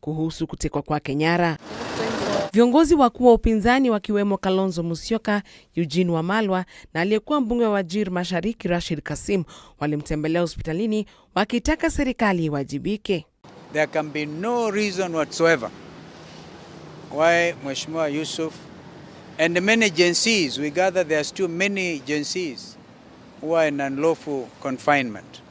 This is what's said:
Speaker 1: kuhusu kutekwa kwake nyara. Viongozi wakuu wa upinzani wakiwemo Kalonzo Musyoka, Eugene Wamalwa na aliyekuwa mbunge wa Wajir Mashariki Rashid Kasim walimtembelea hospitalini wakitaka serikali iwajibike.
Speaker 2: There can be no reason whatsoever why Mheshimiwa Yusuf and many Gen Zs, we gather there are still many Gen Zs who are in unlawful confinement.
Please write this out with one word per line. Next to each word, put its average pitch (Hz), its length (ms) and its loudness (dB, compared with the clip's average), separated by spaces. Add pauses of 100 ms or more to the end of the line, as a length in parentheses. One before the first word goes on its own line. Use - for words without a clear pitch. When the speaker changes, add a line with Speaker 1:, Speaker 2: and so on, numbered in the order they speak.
Speaker 1:
kuhusu 160 460 -4
kutekwa 151 340 -4
kwake 147 340 -4
nyara. 165 420 2 (960)
Viongozi 262 420 6
wakuu 247 300 4
wa 240 80 10
upinzani 233 560 4
wakiwemo 202 480 0
Kalonzo 190 460 0
Musyoka, 208 600 -2 (320)
Eugene 170 360 0
Wamalwa 185 540 0 (280)
na 160 80 -2
aliyekuwa 214 400 0
mbunge 233 220 0
wa 220 60 4
Wajir 196 420 -2
Mashariki 180 560 -2
Rashid 175 340 -2
Kasim 180 420 -2 (360)
walimtembelea 151 600 -2
hospitalini 196 640 -2 (300)
wakitaka 240 540 0
serikali 214 560 0
iwajibike. 151 800 -4 (480)
Speaker 2:
There 151 140 2
can 156 220 -2
be 151 160 -4
no 214 460 -2
reason 190 440 -2
whatsoever 151 540 2 (1500)
why 170 380 4 (120)
Mheshimiwa 156 440 -4
Yusuf 156 440 -6 (880)
and 170 200 2
many 220 280 4
Gen 175 240 4
Zs, 165 460 2
we 147 100 -2
gather 180 380 0
there 151 100 0
are 151 60 0
still 185 240 -4
many 180 520 -2
Gen 143 240 -4
Zs 151 520 -8 (680)
who 156 140 -2
are 160 120 4
in 143 120 -2
unlawful 139 680 -2 (140)
confinement. 131 880 0